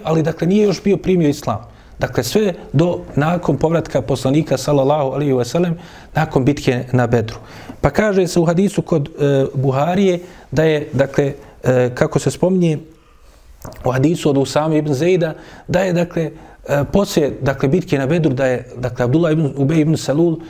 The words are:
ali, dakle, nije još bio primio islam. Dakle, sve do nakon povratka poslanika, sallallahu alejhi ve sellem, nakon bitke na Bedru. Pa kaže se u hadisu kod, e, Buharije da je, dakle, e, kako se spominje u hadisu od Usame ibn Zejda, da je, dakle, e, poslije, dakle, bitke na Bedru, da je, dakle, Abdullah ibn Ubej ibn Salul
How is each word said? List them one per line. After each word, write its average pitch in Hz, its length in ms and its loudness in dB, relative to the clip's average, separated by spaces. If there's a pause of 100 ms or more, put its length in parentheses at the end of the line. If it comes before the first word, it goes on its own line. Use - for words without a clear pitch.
ali, 160 200 0
dakle, 165 240 -2
nije 208 160 4
još 196 200 0
bio 196 140 2
primio 170 320 2
islam. 123 360 -4 (340)
Dakle, - 240 -2
sve 208 300 0 (200)
do 175 260 2 (160)
nakon 160 420 0
povratka 156 440 0
poslanika, 135 560 0
sallallahu 143 540 0
alejhi 139 220 -2
ve 123 120 0
sellem, 170 320 -2 (380)
nakon 147 300 0
bitke 135 460 0
na 123 160 2
Bedru. 113 300 0 (440)
Pa 147 80 2
kaže 190 380 2
se 175 120 0
u 170 60 4
hadisu 175 360 0
kod, 151 280 -2
e, 139 440 0
Buharije 170 640 0 (320)
da 156 120 2
je, 151 300 0
dakle, 139 400 0 (300)
e, 127 320 4
kako 156 240 2
se 135 120 -2
spominje 175 460 2 (1080)
u 123 60 0
hadisu 151 380 2
od 135 80 2
Usame 151 400 0
ibn 151 160 0
Zejda, 165 400 0 (340)
da 175 120 2
je, 185 140 0
dakle, 170 380 -2 (380)
e, 143 140 2 (100)
poslije, 175 480 0
dakle, 139 280 0
bitke 165 280 0
na 135 100 -2
Bedru, 156 260 0
da 131 120 -2
je, 123 200 -2 (120)
dakle, 123 280 -4
Abdullah 156 260 2
ibn 156 240 0
Ubej 143 260 2
ibn 151 160 2
Salul 165 400 0 (120)